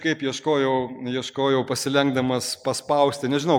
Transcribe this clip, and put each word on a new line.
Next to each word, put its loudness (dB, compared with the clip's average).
kaip -2
ieškojau, 0
ieškojau 0
pasilenkdamas 0
paspausti. 0
Nežinau, 2